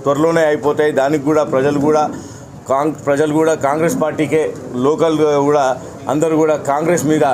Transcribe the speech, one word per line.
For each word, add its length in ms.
త్వరలోనే 420
అయిపోతాయి. 460
దానికి 340
కూడా 180
ప్రజలు 360
కూడా 240
కాంగ్-, 360
ప్రజలు 280
కూడా 200
కాంగ్రెస్ 340
పార్టీకే 520
లోకల్గా 640
కూడా 380
అందరూ 280
కూడా 200
కాంగ్రెస్ 340
మీద 280